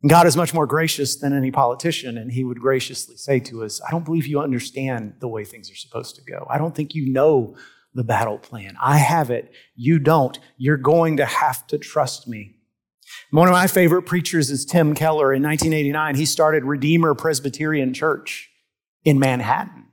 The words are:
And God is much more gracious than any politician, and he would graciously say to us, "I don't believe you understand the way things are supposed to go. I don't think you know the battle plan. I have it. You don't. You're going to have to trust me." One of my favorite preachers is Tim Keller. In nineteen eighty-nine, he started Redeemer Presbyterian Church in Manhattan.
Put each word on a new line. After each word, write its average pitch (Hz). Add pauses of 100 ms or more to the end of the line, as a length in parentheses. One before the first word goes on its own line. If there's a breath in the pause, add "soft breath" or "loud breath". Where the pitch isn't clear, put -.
And 147
God 170
is 143
much 170
more 156
gracious 147
than 139
any 135
politician, 131
and 113
he 123
would 123
graciously 131
say 135
to 120
us, 104
"I -
don't 170
believe 156
you 143
understand 127
the 127
way 110
things 104
are -
supposed -
to -
go. -
I 135
don't 160
think 151
you 139
know 131 (380 loud breath)
the 127
battle 113
plan. 101
I 139
have 147
it. - (220 soft breath)
You 151
don't. 147 (200 soft breath)
You're 139
going 156
to 143
have 135
to 151
trust -
me." 107 (760 loud breath)
One 165
of 180
my 180
favorite 180
preachers 170
is 139
Tim 156
Keller. 151
In 135
nineteen 151
eighty-nine, 151
he 151
started 156
Redeemer 151
Presbyterian 143
Church - (560)
in 143
Manhattan. 131